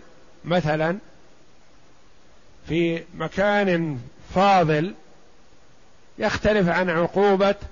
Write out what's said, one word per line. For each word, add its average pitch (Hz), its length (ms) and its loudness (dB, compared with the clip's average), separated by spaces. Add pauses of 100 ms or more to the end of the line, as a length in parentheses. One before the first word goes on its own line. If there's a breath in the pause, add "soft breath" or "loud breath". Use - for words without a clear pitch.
(460)
مثلًا 156 520 -2 (1700)
في 165 360 -2 (100)
مكان 170 840 -2 (360)
فاضل 180 580 2 (1200)
يختلف 208 520 0
عن 175 200 0
عقوبة 190 640 2 (160)